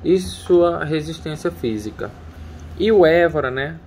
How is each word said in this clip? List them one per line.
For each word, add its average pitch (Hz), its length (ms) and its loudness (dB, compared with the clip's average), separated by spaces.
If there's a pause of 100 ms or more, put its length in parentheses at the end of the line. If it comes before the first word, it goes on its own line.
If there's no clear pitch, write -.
e 180 140 2
sua 170 640 2
resistência 156 640 -6
física. 107 600 -6 (680)
E 214 120 2
o 190 160 8
Évora, 156 440 2
né? 143 360 -6